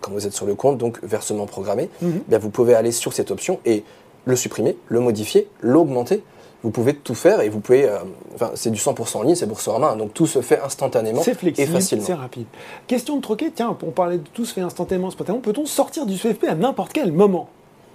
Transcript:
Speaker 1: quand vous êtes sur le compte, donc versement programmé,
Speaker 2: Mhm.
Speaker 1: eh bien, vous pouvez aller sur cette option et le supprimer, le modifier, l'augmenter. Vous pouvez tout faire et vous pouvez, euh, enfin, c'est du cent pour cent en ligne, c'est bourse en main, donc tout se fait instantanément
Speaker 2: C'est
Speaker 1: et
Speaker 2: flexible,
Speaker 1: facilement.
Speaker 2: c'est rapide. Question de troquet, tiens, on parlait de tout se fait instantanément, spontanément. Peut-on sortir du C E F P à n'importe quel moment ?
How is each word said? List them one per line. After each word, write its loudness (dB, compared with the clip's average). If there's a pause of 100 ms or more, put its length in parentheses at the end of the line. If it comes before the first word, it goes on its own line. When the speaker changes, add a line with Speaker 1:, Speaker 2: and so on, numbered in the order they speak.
Speaker 1:
quand -8
vous -6
êtes -12
sur -8
le 0
compte, 2
donc -4
versement -4
programmé, -4 (120)
Speaker 2:
Mhm. 0
Speaker 1:
eh -6
bien, 6
vous -6
pouvez 6
aller 4
sur -2
cette -2
option -4
et 2 (420)
le 2
supprimer, -2 (100)
le 0
modifier, 2 (140)
l'augmenter. 2 (400)
Vous -2
pouvez 2
tout -8
faire 6
et 2
vous -4
pouvez, 6
euh, 0 (360)
enfin, -2
c'est -2
du -2
cent 0
pour -6
cent -4
en -2
ligne, 4
c'est -2
bourse -6
en 2
main, 2
donc -4
tout 4
se 2
fait 2
instantanément 0
Speaker 2:
C'est 2
Speaker 1:
et 0
Speaker 2:
flexible, 0
Speaker 1:
facilement. 0
Speaker 2:
c'est -2
rapide. -8 (420)
Question -2
de -4
troquet, -2
tiens, -4
on -6
parlait 0
de -10
tout -4
se -8
fait -4
instantanément, -4
spontanément. -4
Peut-on -2
sortir -2
du -2
C 0
E 2
F -10
P 0
à 0
n'importe 0
quel 0
moment ? 4 (480)